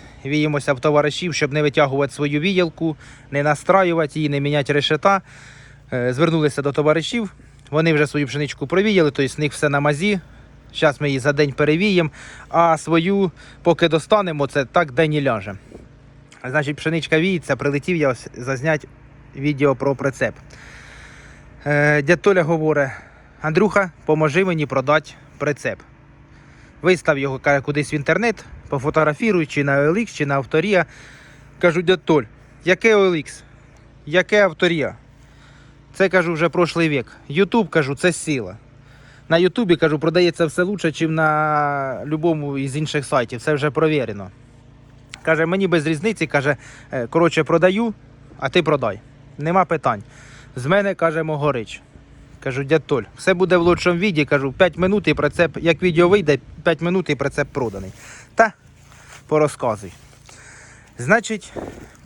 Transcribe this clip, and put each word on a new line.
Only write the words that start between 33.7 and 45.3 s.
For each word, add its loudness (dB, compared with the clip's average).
Яке 2
Авторія? 0
Це, 2
кажу, 0
вже 0
прошлий 0
вік. -4
Ютуб, 0
кажу, 0
це 0
сила. -6
На 4
Ютубі, 2
кажу, 0
продається 0
все -2
лучше, -4
чим -2
на -2
любому -2
із -6
інших -4
сайтів. -2
Це -2
вже -2
провірено". -2
Каже: 2